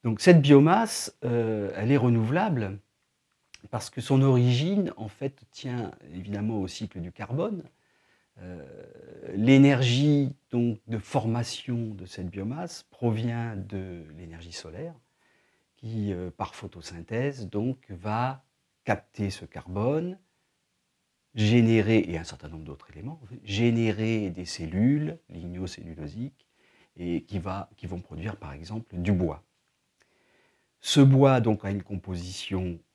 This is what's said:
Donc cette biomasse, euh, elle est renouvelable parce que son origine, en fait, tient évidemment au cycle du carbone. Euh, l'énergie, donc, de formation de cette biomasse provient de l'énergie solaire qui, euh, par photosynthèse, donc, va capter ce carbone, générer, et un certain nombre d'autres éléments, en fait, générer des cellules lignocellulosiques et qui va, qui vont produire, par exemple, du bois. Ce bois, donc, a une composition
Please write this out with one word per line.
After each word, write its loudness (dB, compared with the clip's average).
Donc -2
cette 10
biomasse, 6
euh, -2
elle 0
est 6
renouvelable 0
parce -8
que -10
son 2
origine, 2
en -10
fait, -10
tient -8
évidemment -6
au -4
cycle -12
du -10
carbone. -6
Euh, -14
l'énergie, 6
donc, -2
de -6
formation -4
de -14
cette -10
biomasse -10
provient -4
de -10
l'énergie -16
solaire -14
qui, -6
euh, -6
par -10
photosynthèse, -8
donc, -4
va -6
capter -4
ce -10
carbone, -4
générer, 4
et -6
un -6
certain -16
nombre -14
d'autres -18
éléments, -14
en -20
fait, -16
générer 0
des -10
cellules 0
lignocellulosiques -12
et -4
qui -8
va, -8
qui -14
vont -8
produire, -10
par -14
exemple, -12
du 0
bois. 0
Ce 2
bois, 8
donc, 0
a -4
une -4
composition -8